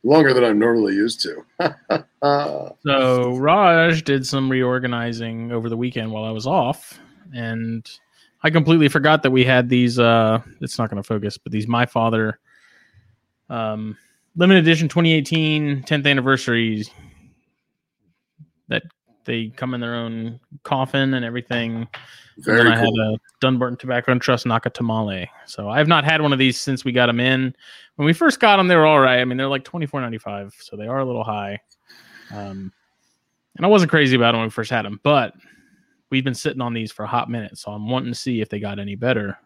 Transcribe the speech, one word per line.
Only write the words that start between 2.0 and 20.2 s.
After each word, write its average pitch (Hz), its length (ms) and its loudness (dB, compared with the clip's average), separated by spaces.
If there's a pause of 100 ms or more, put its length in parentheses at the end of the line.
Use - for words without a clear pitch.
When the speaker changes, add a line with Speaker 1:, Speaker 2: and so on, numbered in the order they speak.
Speaker 2:
So 127 520 2
Raj 165 680 4
did 135 220 0
some 135 240 -2
reorganizing 120 1000 -4
over 117 160 -4
the 113 80 -4
weekend 120 360 -6
while 107 120 -8
I 110 60 -6
was 110 160 -8
off, 143 520 -2 (360)
and 113 540 -8 (540)
I 160 80 2
completely 160 380 4
forgot 151 360 4
that 131 80 2
we 127 120 4
had 127 240 4
these, 123 300 2
uh, 113 420 4 (200)
it's - 180 -8
not 113 120 -2
gonna 101 120 -8
focus, 104 360 -6
but - 140 -16
these 107 160 -4
My 120 180 0
Father, 113 520 -2 (1120)
um, 110 460 -8 (400)
limited 180 280 6
edition 160 240 4
twenty 170 240 2
eighteen 151 680 0
tenth 143 240 -2
anniversary 120 800 0 (1800)
that - 160 -6 (400)
they 113 240 -6
come 127 260 -10
in 120 60 -8
their 120 160 -8
own 113 420 -10 (240)